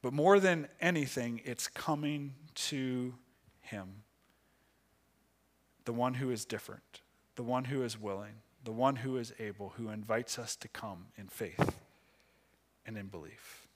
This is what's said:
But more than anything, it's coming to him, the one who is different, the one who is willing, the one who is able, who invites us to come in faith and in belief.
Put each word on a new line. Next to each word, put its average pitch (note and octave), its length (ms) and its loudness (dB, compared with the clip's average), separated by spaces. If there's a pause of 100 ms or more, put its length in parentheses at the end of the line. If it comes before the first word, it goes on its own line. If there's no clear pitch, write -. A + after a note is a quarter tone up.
But B2+ 100 0
more E3+ 280 10
than F3 280 4 (140)
anything, C3 640 2
it's B2 220 -4
coming D3 680 -2 (220)
to B2+ 580 -2 (480)
him, G2 420 -10 (1800)
the A#2+ 80 -2
one B2 220 4
who B2+ 160 0
is A2 140 -2
different, - 560 -10 (340)
the B2 80 -6
one B2+ 220 0
who C3 180 0
is A2+ 140 -4
willing, G#2 440 -6 (220)
the A2 80 -6
one B2+ 260 4
who B2+ 200 -2
is A2+ 220 -4
able, G2+ 380 -6
who A2+ 120 -6
invites A2 500 -2
us A2+ 180 -6
to - 100 -14
come G2 480 -10
in G2+ 120 -14
faith - 500 -2 (1080)
and A2 120 -8
in G2 100 -8
belief. - 680 -14